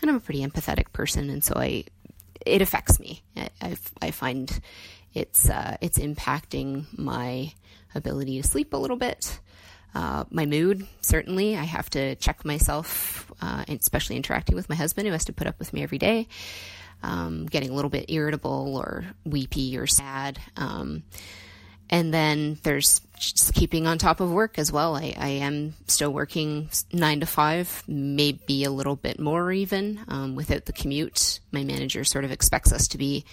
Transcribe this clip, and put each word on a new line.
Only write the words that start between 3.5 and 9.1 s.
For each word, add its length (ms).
I, 160
I 120
find 500
it's, 340
uh, 320
it's 160
impacting 880
my 560
ability 480
to 60
sleep 260
a 40
little 180
bit. 440